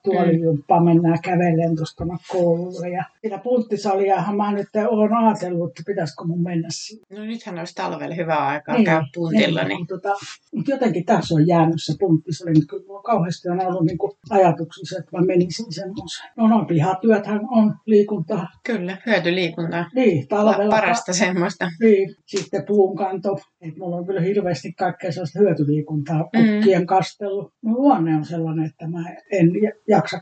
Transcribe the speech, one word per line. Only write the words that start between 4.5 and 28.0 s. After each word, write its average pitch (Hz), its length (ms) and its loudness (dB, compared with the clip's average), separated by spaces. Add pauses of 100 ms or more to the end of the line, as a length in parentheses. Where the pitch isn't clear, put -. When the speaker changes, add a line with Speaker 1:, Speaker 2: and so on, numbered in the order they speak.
Speaker 1:
nyt 202 160 -4 (220)
oon 214 240 2
ajatellut, 180 560 0
että - 160 -16
pitäisikö 180 380 -6
mun 170 200 -2
mennä 170 280 -4
sinne. - 340 -14 (120)
Speaker 2:
No 214 80 -10
nythän 220 340 -10
olisi 170 160 -12
talvella 165 400 -8
hyvä 165 200 -2
aikaa 147 400 -2
Speaker 1:
Niin, 226 100 6
Speaker 2:
käydä 160 300 2
puntilla, 170 440 0
Speaker 1:
niin, 185 80 -2
Speaker 2:
niin 196 140 -4
Speaker 1:
on 175 60 -10
tota, 196 280 -4 (400)
mut - 120 -4
jotenkin 233 380 0
tässä 165 300 0
on 156 120 6
jäänyt 165 300 4
se 156 240 -6
punttisalin. 160 640 2
Kyllä - 200 -12
mulla - 140 -16
kauheasti 180 480 -2
on 180 100 -2
ollut 185 260 0
niinku 180 320 -4 (120)
ajatuksissa, 175 680 0
että - 180 -12
mä 175 80 4
menisin 180 480 0
semmoiseen. - 640 -12
No, 226 100 4
no, 220 180 4
pihatyöthän 202 760 2 (100)
on 214 220 4 (120)
liikuntaa. 208 640 0 (180)
Speaker 2:
Kyllä, 190 400 -4
hyötyliikuntaa. 170 800 -2 (100)
Speaker 1:
Niin, 208 320 2
talvella 208 360 2
Speaker 2:
Pa-, 214 60 2 (100)
parasta 185 340 -2
semmoista. 185 540 0 (140)
Speaker 1:
Niin, 196 340 4 (100)
sitten - 420 -6
puunkanto. 196 720 0 (240)
Et 165 160 -12
mulla 180 180 -8
on 175 100 -8
kyllä 190 160 -4
hirveästi 180 520 -2
kaikkea 180 380 -4
sellaista 175 280 -8
hyötyliikuntaa, 151 1000 0
Speaker 2:
Mm. 226 180 6
Speaker 1:
kukkien 190 300 4
kastelu. 190 680 -2 (100)
Mun 226 160 0
luonne 165 380 4